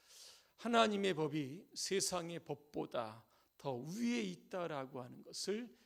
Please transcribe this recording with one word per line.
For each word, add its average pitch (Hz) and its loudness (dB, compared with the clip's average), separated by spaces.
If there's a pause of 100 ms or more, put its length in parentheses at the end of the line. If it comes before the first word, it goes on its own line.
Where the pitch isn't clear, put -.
(560)
하나님의 214 6
법이 151 0
세상의 170 0
법보다 117 -4 (320)
더 135 -4
위에 226 0
있다라고 160 -4
하는 127 -12
것을 220 -4 (120)